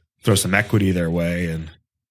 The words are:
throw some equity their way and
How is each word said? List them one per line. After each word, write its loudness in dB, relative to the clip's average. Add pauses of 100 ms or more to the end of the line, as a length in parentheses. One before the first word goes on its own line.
(220)
throw 2
some 0
equity 2
their 0
way -2
and -8 (400)